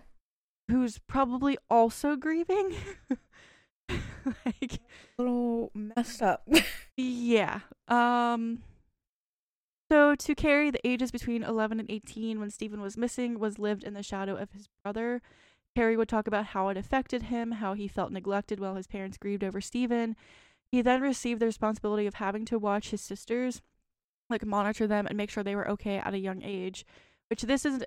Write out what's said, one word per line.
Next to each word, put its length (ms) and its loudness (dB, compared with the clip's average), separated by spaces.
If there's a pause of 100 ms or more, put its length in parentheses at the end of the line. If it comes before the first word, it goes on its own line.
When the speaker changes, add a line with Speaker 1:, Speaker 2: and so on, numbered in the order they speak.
(680)
Speaker 1:
Who's 300 4
probably 580 2 (140)
also 460 6
grieving. 580 2 (340)
<laughs> 80 0 (1300)
Like, 360 -6 (380)
Speaker 2:
A 40 -2
little 500 0
messed 480 -4
up. 260 2 (260)
<laughs> 240 -14
Speaker 1:
Yeah. 640 2 (260)
Um, 760 2 (1300)
so 260 8
to 180 -4
Carrie, 380 4
the 140 -4
ages 260 0
between 320 -4
eleven 340 -2
and 100 -8
eighteen 520 -6
when 100 -8
Stephen 300 -10
was 160 -8
missing 420 -4
was 220 -4
lived 240 -2
in 100 -10
the 80 -10
shadow 320 -6
of 160 -8
his 180 -20 (140)
brother. 400 -4 (540)
Carrie 200 6
would 120 2
talk 180 0
about 200 0
how 220 -2
it 80 -2
affected 480 -2
him, 280 -4
how 220 -4
he 120 -6
felt 240 -4
neglected 480 -2
while 160 -4
his 140 -8
parents 280 -8
grieved 280 -4
over 160 -4
Stephen. 560 -2 (560)
He 100 4
then 180 6
received 400 0
the 60 4
responsibility 640 0
of 60 -6
having 320 -4
to 120 0
watch 320 0
his 100 -4
sisters, 600 -4 (680)
like, 160 -2
monitor 440 2
them 180 2
and 100 -4
make 140 -4
sure 140 -4
they 100 -2
were 160 -2
okay 280 -2
at 140 -4
a 60 -2
young 240 -6
age, 420 -8 (460)
which 120 -4
this 220 2
is 220 -2